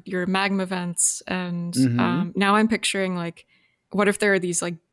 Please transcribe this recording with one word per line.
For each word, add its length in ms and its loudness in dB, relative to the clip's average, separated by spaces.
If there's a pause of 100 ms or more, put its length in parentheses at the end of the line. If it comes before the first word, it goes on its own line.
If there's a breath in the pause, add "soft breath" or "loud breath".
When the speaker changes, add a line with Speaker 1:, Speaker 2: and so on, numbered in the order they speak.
Speaker 1:
your 220 -2
magma 400 0
vents, 600 -2
and, 460 -4
Speaker 2:
Mm-hmm. 260 2
Speaker 1:
um, 360 0
now 200 4
I'm 140 4
picturing, 460 -2
like, 300 -8 (440)
what 180 2
if 120 0
there 140 4
are 60 4
these, 220 -2
like, 140 -6 (180)